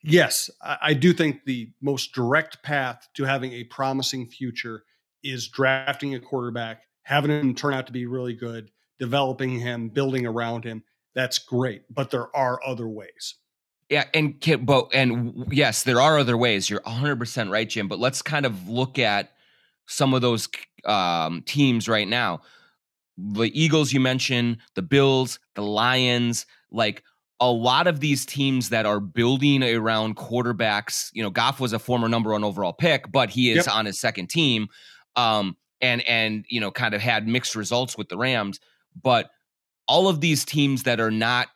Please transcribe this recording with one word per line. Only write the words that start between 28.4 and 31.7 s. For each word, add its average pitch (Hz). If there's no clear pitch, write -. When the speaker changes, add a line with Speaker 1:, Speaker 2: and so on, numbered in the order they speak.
Speaker 2:
that 113
are 104
building 131
around 110
quarterbacks, 113
you 113
know, 107
Goff 117
was 123